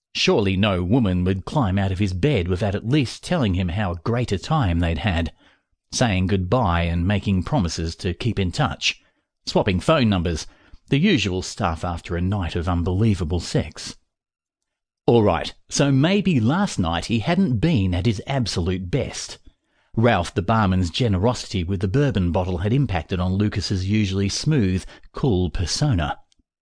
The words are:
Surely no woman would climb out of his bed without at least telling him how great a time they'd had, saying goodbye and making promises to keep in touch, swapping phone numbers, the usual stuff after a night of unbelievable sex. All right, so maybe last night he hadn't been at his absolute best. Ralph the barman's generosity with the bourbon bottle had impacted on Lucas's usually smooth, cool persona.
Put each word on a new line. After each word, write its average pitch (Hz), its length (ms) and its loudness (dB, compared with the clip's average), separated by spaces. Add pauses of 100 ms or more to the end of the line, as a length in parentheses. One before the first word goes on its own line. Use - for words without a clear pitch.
(160)
Surely 101 420 2
no 95 260 2
woman 90 400 2
would 95 220 -2
climb 101 320 0
out 95 140 0
of 90 80 -2
his 98 140 0
bed 92 340 0
without 92 260 -2
at 104 160 -6
least 135 340 -2
telling 131 300 0
him 90 160 0
how 92 240 -2
great 113 380 -2
a 95 80 0
time 101 400 0
they'd 85 180 0
had, 85 340 -2 (600)
saying 95 340 2
goodbye 92 560 2
and 85 260 0
making 98 360 0
promises 85 540 -2
to 90 180 -4
keep 107 240 -2
in 92 120 -2
touch, - 480 -2 (460)
swapping 104 340 0
phone 139 300 2
numbers, 87 380 0 (420)
the 139 80 2
usual 107 460 2
stuff 85 420 -4
after 85 300 -4
a 87 60 -2
night 92 340 -2
of 82 120 -4
unbelievable 90 720 0
sex. - 580 -6 (1080)
All 120 160 6
right, 85 320 0 (160)
so 143 220 2
maybe 170 480 2
last 160 400 0
night 85 260 -2
he 113 140 0
hadn't 170 400 0
been 101 340 2
at 90 140 0
his 104 180 0
absolute 95 640 -2
best. - 480 -6 (580)
Ralph 110 380 2
the 98 100 0
barman's 92 480 2
generosity 101 720 0
with 95 160 -2
the 101 80 0
bourbon 101 440 2
bottle 90 280 0
had 104 120 -2
impacted 95 480 0
on 92 140 0
Lucas's 95 560 -2
usually 98 400 0
smooth, 98 560 0 (260)
cool 90 380 2
persona. 87 720 0 (420)